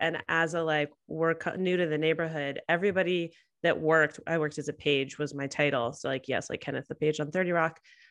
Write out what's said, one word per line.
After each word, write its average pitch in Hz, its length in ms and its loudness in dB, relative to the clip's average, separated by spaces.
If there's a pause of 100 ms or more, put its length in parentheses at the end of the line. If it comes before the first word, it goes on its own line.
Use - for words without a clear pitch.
And 165 180 0 (100)
as 165 260 0
a, 170 100 0
like, 151 260 0 (160)
we're 160 300 0
co-, - 180 -6
new 180 220 2
to 180 100 2
the 151 100 0
neighborhood, 156 720 -2
everybody 175 640 0 (300)
that 165 180 2
worked, 156 460 4
I 165 120 2
worked 151 200 -2
as 147 100 -6
a 143 40 -4
page 139 440 0
was 147 160 -4
my 139 140 -6
title. 139 460 0
So, - 160 -8
like, 135 180 -4
yes, 123 240 -2
like - 100 -6
Kenneth 131 280 -6
the - 80 -10
Page 151 240 0
on 147 100 -4
Thirty 180 220 0
Rock. 165 260 0 (320)